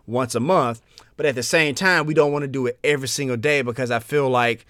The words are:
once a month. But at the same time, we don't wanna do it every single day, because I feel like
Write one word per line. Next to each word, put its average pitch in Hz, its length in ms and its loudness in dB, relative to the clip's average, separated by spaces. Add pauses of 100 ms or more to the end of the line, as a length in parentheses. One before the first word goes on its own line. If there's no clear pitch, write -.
once 120 280 -4
a 117 60 0
month. 135 420 0 (340)
But 147 80 2
at 143 100 4
the 123 80 -6
same 151 320 0
time, 180 300 2
we 151 80 -4
don't 151 180 4
wanna 143 160 -2
do 131 200 -2
it 120 180 -4
every 139 240 0
single 127 300 -4
day, 143 240 0
because 120 280 -4
I 120 100 0
feel 139 280 -2
like 120 420 0